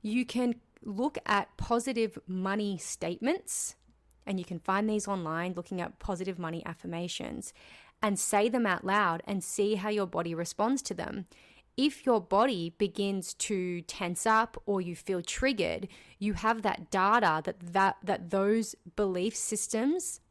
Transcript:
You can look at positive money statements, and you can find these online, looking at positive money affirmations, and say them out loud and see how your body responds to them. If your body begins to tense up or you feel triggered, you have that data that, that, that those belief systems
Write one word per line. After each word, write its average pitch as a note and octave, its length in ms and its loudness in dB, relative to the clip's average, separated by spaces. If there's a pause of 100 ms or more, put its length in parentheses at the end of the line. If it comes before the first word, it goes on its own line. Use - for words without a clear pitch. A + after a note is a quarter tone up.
You A#3 240 0
can B3 340 0 (220)
look G#3+ 440 -2
at G3+ 300 0
positive A#3 720 0
money F#3+ 500 -2
statements, - 960 -4 (500)
and G3 120 -2
you F3+ 60 -4
can E3+ 160 -6
find G3+ 300 2
these G#3 180 0
online, F3 460 -2
looking F3 260 -6
at - 200 -6
positive F3+ 380 -4
money E3 280 -4
affirmations, - 880 -6 (480)
and G3+ 180 2
say G#3+ 300 4
them A#3 160 2
out F#3 180 2
loud F#3+ 420 2
and G3 160 -2
see G#3+ 340 0
how G3 120 -2
your G#3 200 0
body E3+ 280 -2
responds G#3+ 460 0
to - 120 -6
them. - 320 -6 (520)
If C#4 280 0
your A#3 140 6
body F#3+ 520 2
begins G3 640 -2
to F3+ 480 -2
tense - 420 -4
up A3 400 2
or G3 160 0
you F3 120 -4
feel F3+ 280 -2
triggered, F#3+ 680 0 (320)
you G3+ 140 0
have A3 300 0
that - 280 -2
data G3 540 4
that, - 160 -6
that, F#3+ 420 2
that F#3 260 -2
those G#3 460 2 (220)
belief F#3+ 400 0
systems C4 840 -2 (100)